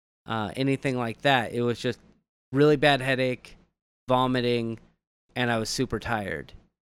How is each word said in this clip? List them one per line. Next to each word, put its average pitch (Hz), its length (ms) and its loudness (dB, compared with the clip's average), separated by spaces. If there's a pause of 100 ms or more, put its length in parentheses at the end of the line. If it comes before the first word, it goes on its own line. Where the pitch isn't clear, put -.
(260)
uh, 110 280 -4
anything 135 440 -2
like 117 240 -6
that. 131 300 2
It 120 100 -2
was 120 160 0
just 123 200 -4 (540)
really 147 240 4
bad 143 240 4
headache, 127 560 -2 (500)
vomiting, 123 720 0 (560)
and 123 160 0
I 117 80 2
was 110 120 -4
super 117 280 -2
tired. 98 540 -6 (300)